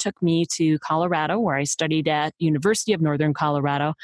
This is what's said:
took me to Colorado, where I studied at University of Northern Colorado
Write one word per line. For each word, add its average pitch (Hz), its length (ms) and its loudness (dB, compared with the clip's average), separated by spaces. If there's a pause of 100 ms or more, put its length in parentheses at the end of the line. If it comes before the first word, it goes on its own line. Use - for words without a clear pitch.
took - 240 -6
me 165 300 2
to 156 260 2
Colorado, 165 600 0
where 180 160 0
I 139 80 0
studied 156 440 -2
at 151 320 0
University 170 540 0
of 170 80 0
Northern 151 320 2
Colorado 143 600 0 (100)